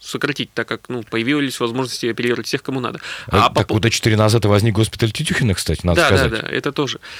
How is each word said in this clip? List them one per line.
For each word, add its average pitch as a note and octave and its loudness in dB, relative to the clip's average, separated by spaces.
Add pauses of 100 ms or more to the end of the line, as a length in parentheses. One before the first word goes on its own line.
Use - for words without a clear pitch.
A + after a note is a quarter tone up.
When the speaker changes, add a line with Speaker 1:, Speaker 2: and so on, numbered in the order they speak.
Speaker 1:
сократить, C#3 -4
так - -4
как, - -8
ну, B2 -6
появились B2+ -2
возможности B2 -4
оперировать A#2 -2
всех, - -4
кому C3+ -6
надо. - -8 (280)
Speaker 2:
А A2+ 4
Speaker 1:
А - 0
по - -4
Speaker 2:
так A2 2
Speaker 1:
по- G#2+ 0
Speaker 2:
года G#2+ 2
четыре A2 2
назад G#2+ 4
и G#2 4
возник G#2 4
госпиталь A2 0
Титюхиных, C3+ 0
кстати, - -2
надо F2 4
Speaker 1:
Да, D#3 4
Speaker 2:
сказать. C3 4
Speaker 1:
да, A2 -2
да, - -10
это B2+ -2
тоже, C#3 -2 (200)